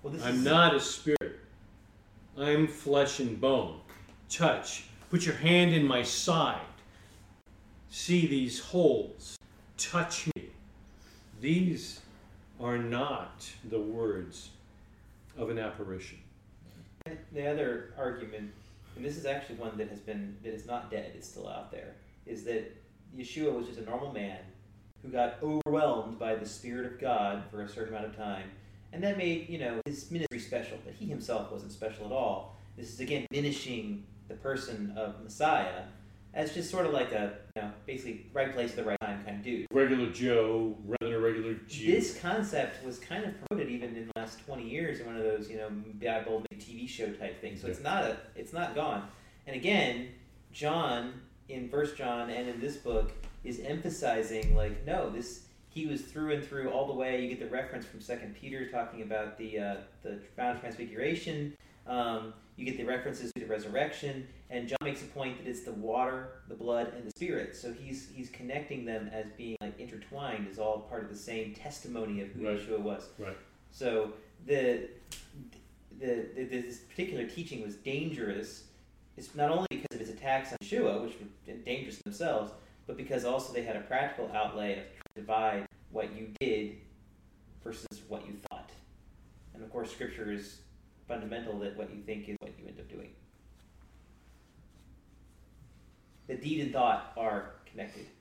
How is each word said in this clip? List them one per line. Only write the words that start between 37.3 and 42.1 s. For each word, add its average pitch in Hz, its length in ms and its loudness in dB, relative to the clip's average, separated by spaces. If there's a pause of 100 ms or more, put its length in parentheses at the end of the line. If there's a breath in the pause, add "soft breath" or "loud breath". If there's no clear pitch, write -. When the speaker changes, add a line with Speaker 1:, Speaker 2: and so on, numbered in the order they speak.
Speaker 1:
you 110 80 -2
know, 104 80 -4 (160)
basically 123 440 -6
right 135 220 4
place 120 180 2
at - 40 -8
the 117 80 0
right 101 180 2
time 101 220 -2
kind 104 140 -6
of 101 60 -6
dude. 117 280 0
Speaker 2:
Regular 127 400 6
Joe, 113 720 6
rather 117 260 0
than - 20 2
a 113 60 2
regular 113 360 4 (120)
Jew. 160 240 4
Speaker 1:
This - 280 6